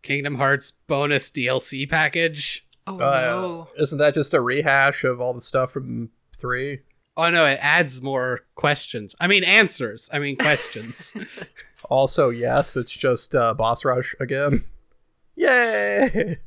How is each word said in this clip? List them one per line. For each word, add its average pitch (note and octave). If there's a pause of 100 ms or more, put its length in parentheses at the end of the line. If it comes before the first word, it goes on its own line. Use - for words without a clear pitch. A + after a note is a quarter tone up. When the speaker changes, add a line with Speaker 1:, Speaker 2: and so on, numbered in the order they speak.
Speaker 1:
Kingdom C#3+
Hearts C#3
bonus C#3+
D B2
L C3
C C#3
package? D#3 (180)
Speaker 2:
Oh, F#3+
Speaker 3:
Uh, C#3
Speaker 2:
no. E3 (100)
Speaker 3:
isn't D3+
that D3
just D3
a C#3
rehash C#3
of B2+
all B2
the A#2+
stuff B2+
from A#2+ (240)
three? B2+ (380)
Speaker 1:
Oh, E3+
no, E3
it C#3
adds D3
more B2+ (120)
questions. B2
I E3+
mean, F#3+
answers. E3+
I C#3+
mean, C#3+
questions. B2
Speaker 2:
<laughs> - (640)
Speaker 3:
Also, C3+
yes, A#2+
it's B2
just, -
uh, A#2
boss A2+
rush B2+
again. C3+ (340)
<laughs> -
Yay! A3+